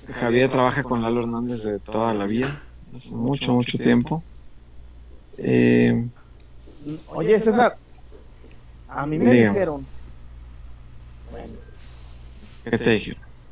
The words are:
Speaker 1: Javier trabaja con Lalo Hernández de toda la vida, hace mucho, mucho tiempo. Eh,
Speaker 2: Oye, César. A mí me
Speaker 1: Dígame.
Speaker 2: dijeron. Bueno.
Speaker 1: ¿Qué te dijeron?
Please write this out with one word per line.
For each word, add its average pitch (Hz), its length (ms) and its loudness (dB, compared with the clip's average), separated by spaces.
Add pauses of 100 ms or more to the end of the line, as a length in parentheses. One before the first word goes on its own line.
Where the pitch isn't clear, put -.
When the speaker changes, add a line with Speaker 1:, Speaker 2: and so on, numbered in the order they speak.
(120)
Speaker 1:
Javier 123 380 2
trabaja 131 320 2
con 123 200 -2
Lalo 120 180 0
Hernández 117 420 -4
de 104 160 -4
toda 110 360 -2
la 101 120 -2
vida, 131 340 -2 (340)
hace 123 200 -14
mucho, 127 400 -2
mucho 123 240 0
tiempo. 120 440 2 (1160)
Eh, 120 680 4 (1000)
Speaker 2:
Oye, 190 300 2
César. 220 380 4 (1120)
A 139 180 -6
mí 156 120 -2
me 240 120 6
Speaker 1:
Dígame. 233 220 8
Speaker 2:
dijeron. 156 340 -2 (1400)
Bueno. 117 220 -14 (1120)
Speaker 1:
¿Qué - 140 0
te - 120 2
dijeron? - 320 0 (300)